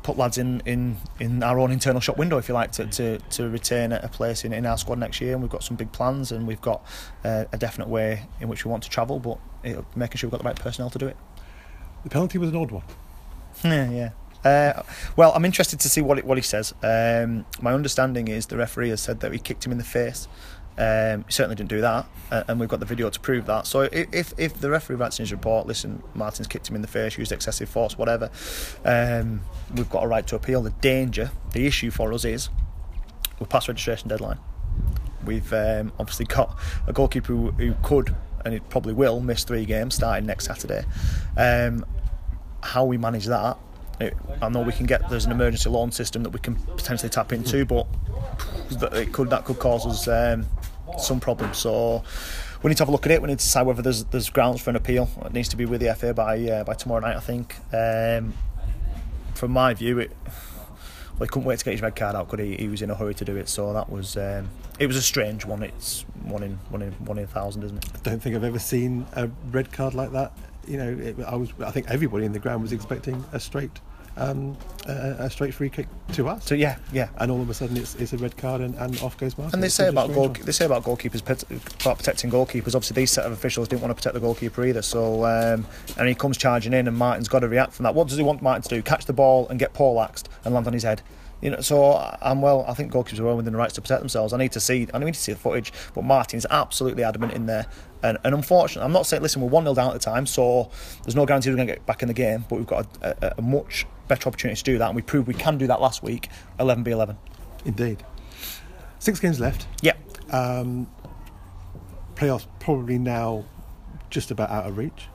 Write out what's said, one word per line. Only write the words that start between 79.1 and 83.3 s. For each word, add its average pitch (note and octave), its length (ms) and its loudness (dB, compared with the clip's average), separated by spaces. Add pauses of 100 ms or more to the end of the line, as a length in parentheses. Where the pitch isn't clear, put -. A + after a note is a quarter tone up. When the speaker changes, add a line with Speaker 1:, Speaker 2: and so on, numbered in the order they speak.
Speaker 2:
goes C3 220 -4
Martin. D#3 180 -2
Speaker 1:
And F#3 80 2
they F#3 40 2
Speaker 2:
It's - 80 2
Speaker 1:
say G3 80 6
Speaker 2:
such F#3 40 8
a E3+ 40 6
Speaker 1:
about C#3 140 4
Speaker 2:
strange D3 100 -2
Speaker 1:
goal, C3+ 140 6
Speaker 2:
one. - 160 -6
Speaker 1:
they D3+ 60 0
say - 140 4
about B2 180 4
goalkeepers, A#2+ 400 -2
pet-, B2+ 200 0 (380)
about B2 160 4
protecting - 340 0
goalkeepers. B2 440 2
Obviously, A2 200 0
these B2+ 160 4
set - 140 2
of A#2 60 -2